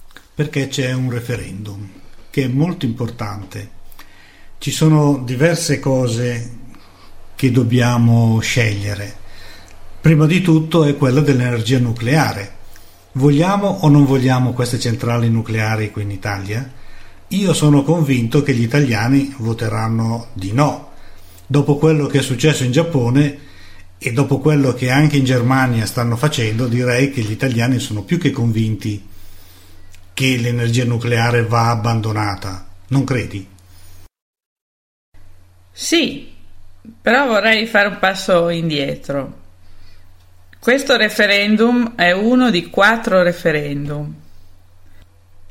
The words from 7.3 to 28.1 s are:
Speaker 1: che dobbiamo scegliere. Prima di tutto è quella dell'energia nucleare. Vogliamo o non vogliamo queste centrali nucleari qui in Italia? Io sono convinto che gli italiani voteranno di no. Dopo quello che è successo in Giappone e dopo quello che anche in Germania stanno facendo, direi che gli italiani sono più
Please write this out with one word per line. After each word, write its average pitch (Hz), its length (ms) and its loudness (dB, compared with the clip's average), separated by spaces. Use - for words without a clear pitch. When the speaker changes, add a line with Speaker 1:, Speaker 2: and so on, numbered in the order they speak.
Speaker 1:
che - 160 0
dobbiamo 117 920 4
scegliere. 101 760 -2
Prima 156 240 6
di 180 160 2
tutto 160 420 4
è 143 140 2
quella 135 240 2
dell'energia 123 580 2
nucleare. 113 760 -2
Vogliamo 160 540 4
o 156 200 0
non 143 160 8
vogliamo 127 480 2
queste 120 280 -2
centrali 117 500 -2
nucleari 110 640 -2
qui 107 100 -8
in 101 100 -6
Italia? 104 580 -6
Io 190 240 2
sono 147 300 4
convinto 139 600 2
che 139 100 0
gli 117 100 0
italiani 131 720 2
voteranno 113 960 -2
di 98 180 -6
no. 135 400 0
Dopo 143 300 2
quello 156 300 4
che 139 120 0
è - 20 2
successo 135 440 0
in 123 80 0
Giappone 143 720 2
e 120 140 -6
dopo 139 260 0
quello 143 340 2
che 127 180 -2
anche 147 260 4
in 131 80 2
Germania 123 600 2
stanno 120 300 -2
facendo, 120 520 -2
direi 123 440 0
che 123 100 -4
gli 107 100 -4
italiani 120 480 0
sono 107 240 -6
più 165 160 -2